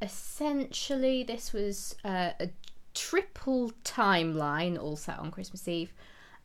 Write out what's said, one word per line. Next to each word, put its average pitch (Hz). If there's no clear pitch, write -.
essentially 262
this 233
was, 202
uh, 185
a 180
triple 262
timeline 165
all 151
set -
on 156
Christmas -
Eve, 170